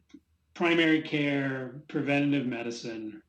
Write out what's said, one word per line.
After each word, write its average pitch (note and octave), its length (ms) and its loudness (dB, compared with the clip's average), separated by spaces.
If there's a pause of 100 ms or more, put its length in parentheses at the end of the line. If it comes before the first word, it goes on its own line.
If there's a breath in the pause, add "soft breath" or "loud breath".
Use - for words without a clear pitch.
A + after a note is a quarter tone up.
(540)
primary E3 480 4
care, C#3 840 -2
preventative C#3+ 580 2
medicine A#2 840 -6